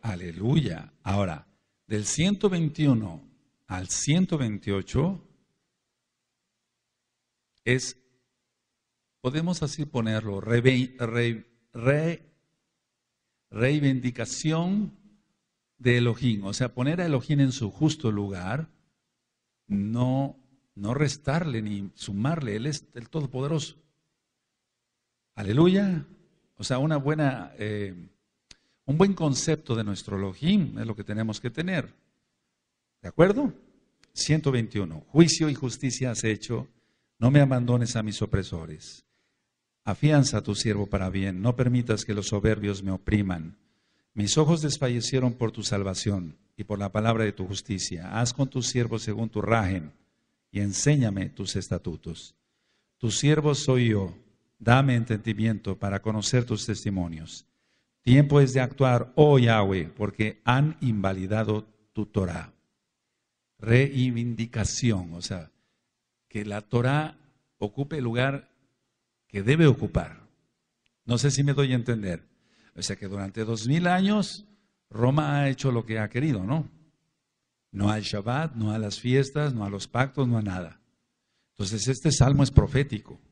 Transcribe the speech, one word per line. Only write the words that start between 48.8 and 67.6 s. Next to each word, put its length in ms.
según 320
tu 100
rajem 520
y 100
enséñame 680
tus 260
estatutos. 800
Tu 140
siervo 420
soy 360
yo, 260
dame 380
entendimiento 840
para 240
conocer 420
tus 220
testimonios. 800
Tiempo 380
es 140
de 60
actuar, 540
oh 240
Yahweh, 560
porque 500
han 360
invalidado 840
tu 140
Torah. 480
Reivindicación, 1500
o 80
sea, 300
que 200
la 160
Torah 560
ocupe 400